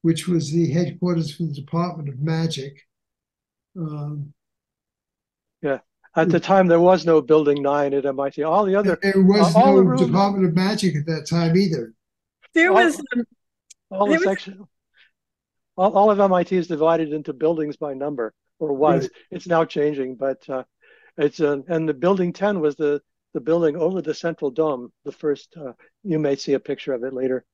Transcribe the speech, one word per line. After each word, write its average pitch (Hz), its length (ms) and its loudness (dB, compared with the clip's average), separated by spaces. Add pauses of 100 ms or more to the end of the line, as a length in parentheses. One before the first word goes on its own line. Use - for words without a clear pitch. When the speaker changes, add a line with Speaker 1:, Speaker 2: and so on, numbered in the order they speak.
Speaker 1:
which 160 260 -2
was 156 240 -2
the 165 200 0
headquarters 175 640 -4
for 170 80 -8
the 147 100 -6
Department 160 560 -6
of 127 100 -12
Magic. 160 540 -4 (1040)
Um, 147 560 -10 (1300)
Speaker 2:
Yeah. 139 180 -4 (360)
At 165 140 2
the 170 80 2
Speaker 1:
it - 60 0
Speaker 2:
time, 190 240 4
there 170 120 4
was 180 260 4
no 160 160 4
Building 143 420 2
Nine 143 300 0
at 139 120 -2
M 135 140 -2
I 139 100 -4
T. 143 140 -8
All 180 220 0
the 190 100 0
other, 196 260 0
Speaker 1:
There 196 220 2
was 185 320 4
Speaker 2:
uh, 220 40 8
all 269 120 6
Speaker 1:
no 196 60 6
Speaker 2:
the 190 60 6
rooms 180 180 2
Speaker 1:
Department 196 440 2
of 165 80 0
Magic 185 420 0
at 147 120 -4
that 156 200 -6
time 165 300 0
either. 156 360 -2 (600)
Speaker 3:
There 330 160 4
Speaker 2:
all, 392 60 4
Speaker 3:
was, 339 240 4 (160)
um, 240 80 -2 (680)
Speaker 2:
all 196 160 0
Speaker 3:
there 320 140 2
Speaker 2:
the 370 80 0
Speaker 3:
was 196 100 0
Speaker 2:
section, 190 300 -18 (1080)
all, 185 220 2
all 208 140 6
of 202 80 2
M 196 140 4
I 175 100 2
T 185 120 -4
is 175 120 0
divided 160 460 0
into 151 200 -8
buildings 156 440 -2
by 143 180 -8
number, 131 360 -6 (280)
or 151 140 -4
was. 135 300 2
Speaker 1:
Right. 127 80 -8 (200)
Speaker 2:
It's 180 160 -14
now 165 180 2
changing, 143 520 -4
but, 135 300 -6
uh, 127 180 -8 (520)
it's, 147 220 -2
uh, 143 180 0 (100)
and 160 220 -2
the 147 60 -2
Building 180 360 0
Ten 196 280 -2
was 147 160 0
the, 147 260 -2 (320)
the 147 80 -6
building 156 340 0
over 180 280 -2
the 151 100 -4
Central 156 380 -6
Dome, 131 400 -4 (140)
the 143 60 -10
first, - 460 -6
uh, 135 160 -16 (300)
you 160 160 -2
may 139 160 0
see 139 180 -4
a 127 60 0
picture 139 340 -8
of 120 100 -6
it 135 100 -8
later. 127 300 -4 (100)